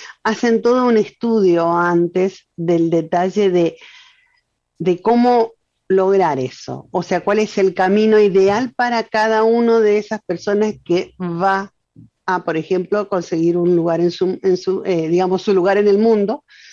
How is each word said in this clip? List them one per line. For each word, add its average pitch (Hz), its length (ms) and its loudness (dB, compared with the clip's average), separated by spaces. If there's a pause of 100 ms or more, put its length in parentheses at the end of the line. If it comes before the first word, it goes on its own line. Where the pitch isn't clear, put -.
(240)
hacen 220 380 0
todo 247 240 2
un 240 100 2
estudio 190 760 0
antes 175 840 -2
del 165 340 0
detalle 180 600 0
de, 170 260 0 (1000)
de 175 220 -2
cómo 240 520 2 (360)
lograr 190 500 0
eso. 131 520 -10
O 180 120 -4
sea, 180 200 -4
cuál 208 160 0
es 214 200 -4
el 190 160 2
camino 214 440 2
ideal 202 560 2
para 240 300 -2
cada 220 400 0
uno 226 360 2
de 208 180 2
esas 208 280 -6
personas 208 480 -2 (100)
que 185 340 -4
va 190 540 -4 (540)
a, 180 180 -4
por 160 120 -4
ejemplo, 185 520 -4
conseguir 170 480 -2
un 175 200 2
lugar 165 240 0
en 175 100 0
su, 185 320 -4
en 185 140 2
su, 190 280 -4
eh, 165 240 -2
digamos, 180 340 0
su 202 120 0
lugar 190 240 2
en 208 100 2
el 202 100 4
mundo, 214 460 0 (280)